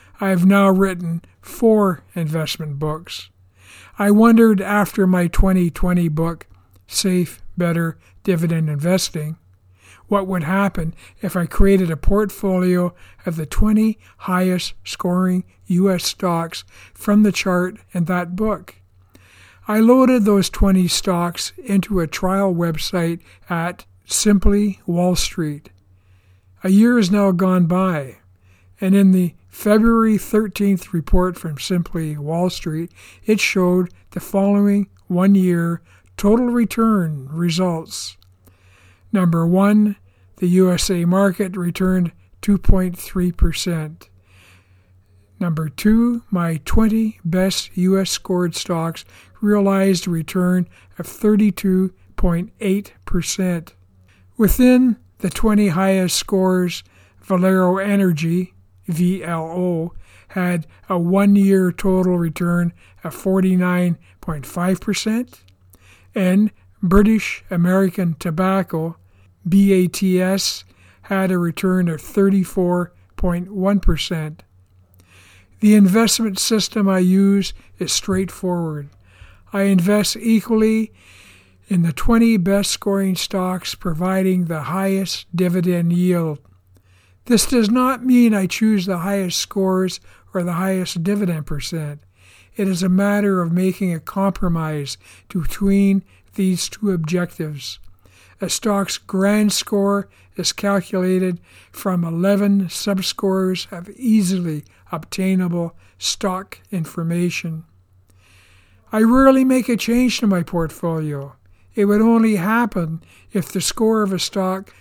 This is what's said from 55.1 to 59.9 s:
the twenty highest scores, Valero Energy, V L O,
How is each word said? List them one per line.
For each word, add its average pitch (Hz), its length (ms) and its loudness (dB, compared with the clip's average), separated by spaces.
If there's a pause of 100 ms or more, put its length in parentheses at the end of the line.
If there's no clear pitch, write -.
the 185 100 -4
twenty 208 380 2
highest 190 480 0
scores, 185 680 -2 (380)
Valero 185 560 2
Energy, 185 800 -2 (320)
V 180 360 -2
L 165 200 -6
O, 170 500 -4 (360)